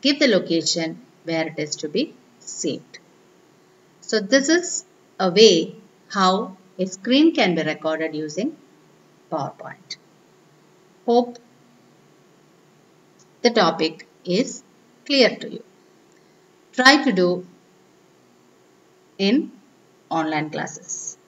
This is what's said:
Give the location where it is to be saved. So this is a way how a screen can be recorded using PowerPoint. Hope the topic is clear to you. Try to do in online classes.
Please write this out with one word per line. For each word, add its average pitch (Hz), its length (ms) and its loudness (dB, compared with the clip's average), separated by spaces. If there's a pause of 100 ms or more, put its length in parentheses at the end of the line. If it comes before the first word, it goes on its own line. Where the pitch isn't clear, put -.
Give 285 160 0
the 285 100 2
location 170 720 0 (220)
where 160 240 -4
it 156 120 -12
is 151 180 -6
to 151 120 -10
be 214 260 -4 (240)
saved. - 600 -10 (1000)
So - 180 -4
this 262 300 2
is - 360 0 (340)
a 190 100 2
way 180 460 4 (340)
how 196 480 0 (220)
a 185 80 -2
screen 294 480 2
can 202 180 2
be 160 80 -2
recorded 156 540 -4
using 156 400 -6 (760)
PowerPoint. - 680 -10 (1080)
Hope 240 320 0 (2000)
the 233 80 4
topic 165 580 0 (160)
is 185 400 -4 (420)
clear 269 300 4
to - 160 -12
you. - 120 -14 (1080)
Try 269 300 6
to 262 80 2
do 180 360 0 (1700)
in 214 340 0 (580)
online 156 400 -4
classes. - 680 -10 (100)